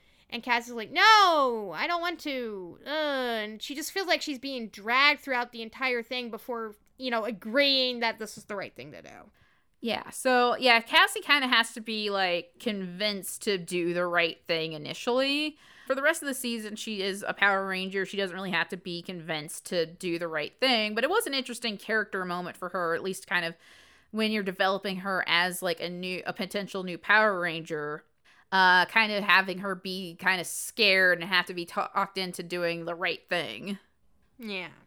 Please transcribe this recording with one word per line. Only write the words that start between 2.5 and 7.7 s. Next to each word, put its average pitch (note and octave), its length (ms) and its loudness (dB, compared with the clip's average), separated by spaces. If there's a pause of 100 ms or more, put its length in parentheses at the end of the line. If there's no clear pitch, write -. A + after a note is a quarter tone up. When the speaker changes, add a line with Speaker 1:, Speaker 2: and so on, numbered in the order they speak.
Speaker 1:
Uh, C4+ 40 -8
and B3 720 -2
she C#4+ 120 -8
just C4+ 180 -6
feels F#4+ 140 -2
like E4 140 2
she's C#4 180 -6
being B3+ 300 -8
dragged C4 520 4
throughout A#3+ 320 -4
the A3+ 100 -12
entire B3 400 -4
thing B3 260 -8
before, A3 480 -10 (220)
you B3+ 120 -4
know, A3+ 140 0
agreeing B3 760 2